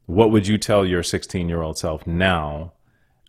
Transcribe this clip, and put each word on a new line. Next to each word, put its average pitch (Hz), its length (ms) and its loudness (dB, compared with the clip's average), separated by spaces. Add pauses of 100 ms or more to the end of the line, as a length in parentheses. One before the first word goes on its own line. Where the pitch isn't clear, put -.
what 107 260 4
would 104 140 4
you 107 120 2
tell 101 260 2
your 90 200 0
sixteen-year-old 85 760 -4
self 80 280 -6
now 82 640 -2 (560)